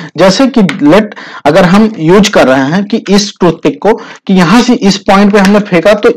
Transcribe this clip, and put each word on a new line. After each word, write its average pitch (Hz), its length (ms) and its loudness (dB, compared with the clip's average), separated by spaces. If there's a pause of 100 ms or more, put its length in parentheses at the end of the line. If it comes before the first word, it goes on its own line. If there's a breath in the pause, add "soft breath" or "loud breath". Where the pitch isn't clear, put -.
(180 loud breath)
जैसे 190 300 2
कि 240 140 0
लेट, 175 520 0 (320 loud breath)
अगर 165 200 2
हम 208 240 2 (100)
यूज 180 300 2
कर 156 180 0
रहे 131 240 0
हैं 196 140 -2
कि 220 240 -6
इस 202 220 0 (100)
toothpick 160 400 -2
को, 202 120 0
कि - 400 -8
यहां 185 280 2
से 240 120 0
इस 196 240 -2
point 202 360 0
पे 214 60 2
हमने 202 200 2
फेंका 196 340 0
तो 233 240 0